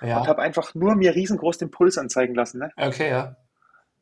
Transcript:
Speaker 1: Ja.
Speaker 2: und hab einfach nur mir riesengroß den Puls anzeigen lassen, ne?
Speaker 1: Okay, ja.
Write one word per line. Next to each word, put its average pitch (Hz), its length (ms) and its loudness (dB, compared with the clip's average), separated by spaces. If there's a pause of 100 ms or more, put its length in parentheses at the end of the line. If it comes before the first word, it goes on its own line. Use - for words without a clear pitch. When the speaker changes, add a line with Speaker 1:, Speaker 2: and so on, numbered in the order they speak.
Speaker 1:
Ja. 117 180 -2
Speaker 2:
und 131 80 -2
hab 151 100 4
einfach 156 380 -4
nur 190 200 2
mir 185 200 4
riesengroß 170 420 -2
den 160 140 -6
Puls 180 260 2
anzeigen 127 380 -2
lassen, 117 240 -2
ne? 151 160 -8
Speaker 1:
Okay, 143 340 -2
ja. 127 280 -4 (640)